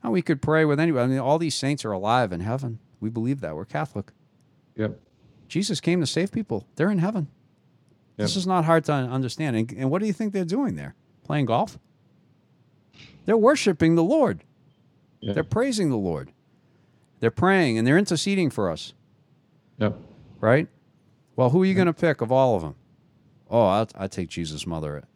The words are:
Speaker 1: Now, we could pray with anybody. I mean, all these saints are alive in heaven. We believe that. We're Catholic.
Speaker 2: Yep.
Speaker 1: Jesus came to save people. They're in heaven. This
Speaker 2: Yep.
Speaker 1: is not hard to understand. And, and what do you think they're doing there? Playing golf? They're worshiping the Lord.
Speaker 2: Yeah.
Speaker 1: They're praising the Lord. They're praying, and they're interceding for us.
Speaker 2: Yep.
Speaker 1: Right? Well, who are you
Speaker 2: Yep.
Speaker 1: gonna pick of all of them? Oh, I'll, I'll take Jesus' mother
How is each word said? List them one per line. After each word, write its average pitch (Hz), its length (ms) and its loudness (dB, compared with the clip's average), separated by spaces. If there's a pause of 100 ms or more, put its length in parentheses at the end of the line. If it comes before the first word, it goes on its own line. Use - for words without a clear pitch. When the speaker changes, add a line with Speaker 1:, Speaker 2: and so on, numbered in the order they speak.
Speaker 1:
Now, 240 80 -2
we 190 100 2
could 151 200 -2
pray 156 240 2
with 147 140 2
anybody. 156 240 2
I 123 40 0
mean, 131 120 0
all 135 200 0
these 165 160 -4
saints 139 300 -4
are 110 60 -4
alive 104 420 0
in 85 80 -6
heaven. 117 380 -6 (200)
We 104 100 -6
believe 120 320 -4
that. 78 140 -8
We're 82 100 -10
Catholic. 147 460 -8 (640)
Speaker 2:
Yep. 107 240 -4 (480)
Speaker 1:
Jesus 185 320 -4
came 175 220 0
to 139 60 0
save 180 240 -2
people. 160 440 -6
They're 180 160 0
in 202 80 0
heaven. 180 280 -2 (920)
This 208 180 -2
Speaker 2:
Yep. - 60 -2
Speaker 1:
is 180 60 -4
not 180 180 2
hard 165 200 4
to 151 80 0
understand. 131 600 -2
And, 113 180 -2
and 131 180 -2
what 175 100 0
do 220 60 -2
you 208 60 -2
think 208 200 -4
they're 190 120 -2
doing 202 300 -2
there? 76 200 -12 (280)
Playing 151 220 -2
golf? 123 320 -2 (1500)
They're 214 120 2
worshiping 202 580 4
the 165 80 4
Lord. 202 400 2 (760)
Speaker 2:
Yeah. 107 120 -4
Speaker 1:
They're - 100 -2
praising 220 460 0
the 123 80 0
Lord. 82 340 -4 (880)
They're 113 120 0
praying, 175 460 4
and 113 100 2
they're 143 100 6
interceding 190 520 2
for 104 200 -2
us. - 240 -8 (840)
Speaker 2:
Yep. 107 180 0 (440)
Speaker 1:
Right? 131 260 2 (680)
Well, 127 160 2
who 180 100 4
are 190 40 4
you 190 80 2
Speaker 2:
Yep. 185 40 2
Speaker 1:
gonna 175 160 2
pick 156 280 -2
of 117 100 -4
all 131 240 2
of 90 80 -2
them? 78 120 -8 (720)
Oh, 117 160 4
I'll, 104 300 2
I'll 95 140 -8
take 87 200 -8
Jesus' 78 360 -8
mother 76 380 -8 (120)